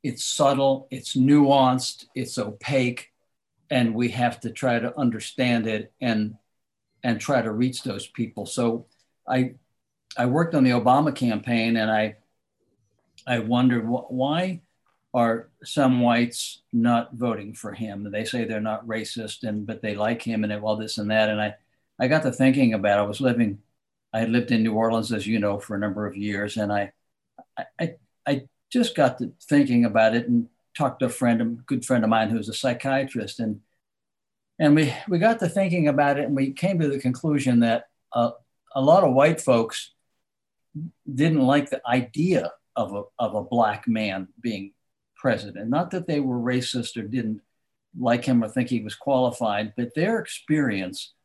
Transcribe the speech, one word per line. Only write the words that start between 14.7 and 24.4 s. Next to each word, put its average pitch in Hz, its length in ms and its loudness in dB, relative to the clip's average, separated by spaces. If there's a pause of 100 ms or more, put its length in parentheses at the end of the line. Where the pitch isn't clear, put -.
are 117 360 0 (120)
some 127 380 2
whites 120 640 0 (100)
not 120 420 0
voting 110 380 -4
for - 200 -12
him? 104 380 -10
They 107 140 -4
say 117 200 -4
they're 110 160 -4
not 107 260 -6
racist, 110 600 -8
and, 104 200 -6
but 110 160 -10
they 104 120 -4
like 110 280 -2
him 110 200 -2
and 107 120 -2
all 107 220 -2
this 110 200 -8
and 104 140 -4
that. 110 180 4
And 107 120 -2
I, 107 140 -4 (460)
I 127 80 0
got 156 140 2
to 170 100 -2
thinking 135 400 4
about 101 260 2
it. 104 40 2
I 104 40 0
was 107 140 -8
living, 117 380 0 (560)
I 110 60 0
had 113 100 -2
lived 120 220 0